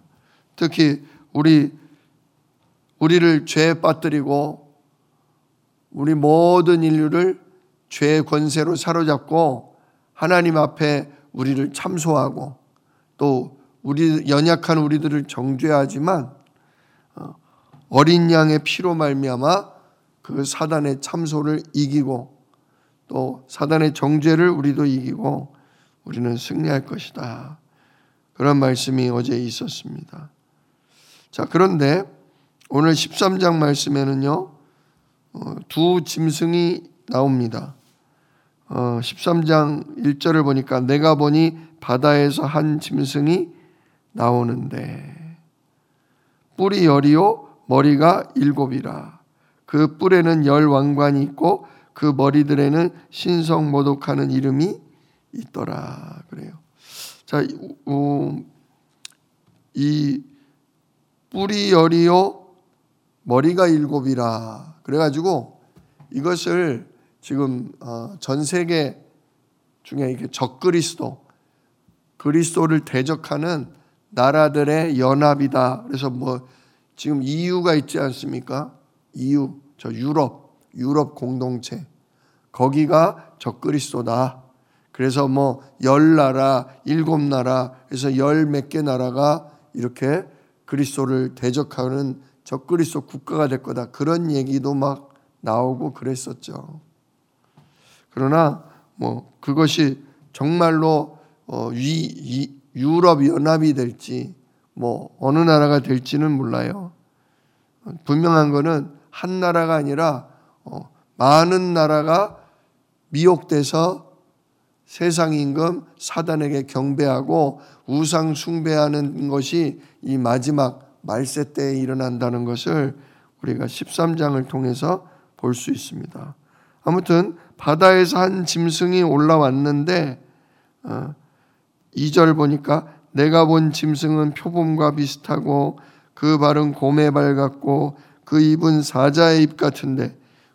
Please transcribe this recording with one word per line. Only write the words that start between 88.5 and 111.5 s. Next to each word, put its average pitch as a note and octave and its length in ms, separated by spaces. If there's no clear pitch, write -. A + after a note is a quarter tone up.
개 D#3+ 120
나라가 C#3 680
이렇게 C3 520
그리스도를 C3 720
대적하는 C3 880
적그리스도 D#3 560
국가가 D3+ 480
될 C3 120
거다. B2+ 300
그런 E3 400
얘기도 C3+ 420
막 C#3 400
나오고 B2+ 500
그랬었죠. - 880
그러나 C#3+ 540
뭐 A#2+ 460
그것이 D3+ 600
정말로, D#3+ 880
어, A#2 220
위-, C#3 380
이-, C#3 500
유럽 D#3 520
연합이 D#3 480
될지 B2 600
뭐 - 460
어느 C#3 200
나라가 D3 400
될지는 C3+ 520
몰라요. C3 640
분명한 D#3 460
거는 C#3+ 440
한 F#3 320
나라가 E3 340
아니라, C#3+ 540
어, - 260
많은 E3+ 560